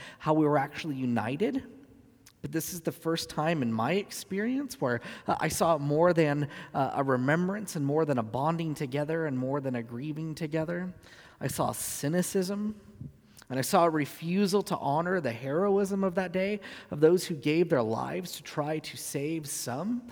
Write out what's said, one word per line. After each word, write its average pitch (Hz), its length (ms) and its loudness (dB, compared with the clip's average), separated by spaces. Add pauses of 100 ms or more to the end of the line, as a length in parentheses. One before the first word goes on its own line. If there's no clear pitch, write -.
(180)
how 156 160 2
we 156 100 6
were 147 140 4
actually 143 380 -4
united. 131 680 0 (800)
But 143 100 -8
this 160 200 -4
is 175 80 -10
the 165 120 -2
first 165 360 -4
time 156 340 0
in 117 100 0
my 113 200 0
experience 226 880 -4
where, 123 200 2 (280)
uh, 185 100 0
I 160 100 -2
saw 165 280 4
more 151 360 4
than, 147 360 4 (260)
uh, 139 200 0
a 139 100 2
remembrance 165 720 2
and 147 80 0
more 147 200 2
than 143 140 2
a 117 40 0
bonding 147 520 0
together 147 520 -2
and 131 120 -2
more 135 220 -2
than 131 160 -2
a 117 60 -4
grieving 147 520 -8
together. 165 580 -4 (480)
I 139 80 -4
saw 127 240 0
cynicism, 190 1000 -2 (760)
and 127 80 -2
I 131 40 0
saw 170 220 6
a 170 60 6
refusal 175 720 2
to 185 160 -2
honor 170 420 0
the 127 120 -2
heroism 196 720 0
of 190 120 0
that 180 180 -2
day, 196 280 -2 (300)
of 156 100 -4
those 175 260 8
who 180 80 -4
gave 156 340 2
their 143 140 4
lives 127 500 -2
to - 100 -12
try 156 360 -4
to 147 180 -10
save 156 500 -4
some, 170 640 -4